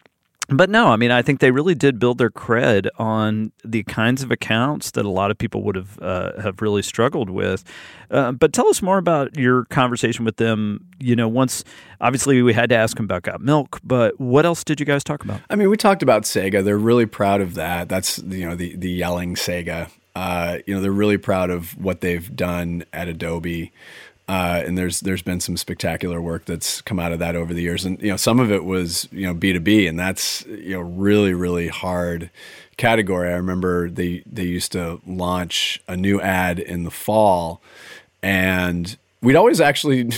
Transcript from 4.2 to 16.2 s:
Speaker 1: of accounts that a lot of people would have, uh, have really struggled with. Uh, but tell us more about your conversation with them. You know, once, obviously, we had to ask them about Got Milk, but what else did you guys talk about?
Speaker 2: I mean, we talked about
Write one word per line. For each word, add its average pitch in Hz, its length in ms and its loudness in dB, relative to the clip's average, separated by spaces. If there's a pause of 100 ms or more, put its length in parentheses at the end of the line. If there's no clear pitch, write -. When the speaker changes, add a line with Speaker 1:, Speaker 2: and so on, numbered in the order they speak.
Speaker 1:
of 120 80 -6
accounts 123 600 -2
that 117 120 -2
a 101 40 -4
lot 98 220 0
of 104 80 -4
people 107 240 -6
would 101 140 -4
have, 95 240 -12
uh, 92 400 -6
have 101 200 -6
really 104 220 0
struggled 123 480 -2
with. 95 320 -2 (480)
Uh, 127 220 2
but 151 200 4
tell - 140 2
us - 160 2
more 190 160 2
about 160 380 0
your 127 300 4
conversation 120 580 0
with 110 140 0
them. 107 460 0 (140)
You 123 160 0
know, 117 140 2
once, 127 340 0 (380)
obviously, 127 420 4
we 120 100 6
had 117 180 2
to 123 40 4
ask 110 220 2
them 113 80 -2
about 92 180 -4
Got 90 180 -6
Milk, 143 440 0
but 117 360 2
what 135 240 4
else 170 200 0
did 151 160 -2
you 143 60 -6
guys 143 180 0
talk 147 180 -8
about? 101 180 -8 (100)
Speaker 2:
I 196 40 -2
mean, 202 160 4
we 220 60 4
talked 196 260 2
about 110 220 4